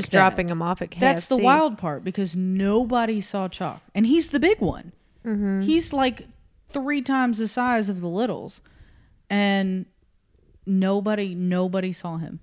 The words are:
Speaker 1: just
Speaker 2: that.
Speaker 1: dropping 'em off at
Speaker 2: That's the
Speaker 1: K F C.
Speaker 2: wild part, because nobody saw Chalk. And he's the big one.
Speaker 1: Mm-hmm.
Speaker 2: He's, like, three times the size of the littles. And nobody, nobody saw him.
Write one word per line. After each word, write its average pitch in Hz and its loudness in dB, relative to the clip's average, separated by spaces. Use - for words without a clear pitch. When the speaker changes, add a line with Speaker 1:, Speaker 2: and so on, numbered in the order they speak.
Speaker 1:
just - -6
Speaker 2:
that. 185 6
Speaker 1:
dropping 185 4
'em 165 -4
off 175 -2
at 170 -8
Speaker 2:
That's 175 2
the 269 2
Speaker 1:
K 240 2
F - -
C. 208 2
Speaker 2:
wild 277 4
part, 151 -6
because 185 -4
nobody 214 0
saw 190 -4
Chalk. 180 -8
And 208 2
he's 320 4
the 285 0
big 392 4
one. - -4
Speaker 1:
Mm-hmm. 202 -2
Speaker 2:
He's, 320 0
like, 262 -2
three 285 -4
times 254 0
the 220 -2
size 240 0
of 190 -4
the 175 -4
littles. 175 -4
And 196 0
nobody, 196 0
nobody 180 -2
saw 170 -8
him. 165 -10